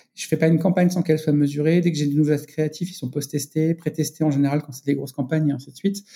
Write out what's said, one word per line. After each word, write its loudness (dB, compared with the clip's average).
je -12
fais 0
pas 2
une 4
campagne 2
sans -2
qu'elle 2
soit 0
mesurée. 2
Dès 2
que -2
j'ai 0
de 0
nouveaux 4
créatifs, -4
ils -16
sont -8
post-testés, -2
pré-testés -4
en 2
général 0
quand -14
c'est -14
des 0
grosses -6
campagnes 0
et 0
ainsi -8
de -20
suite. -4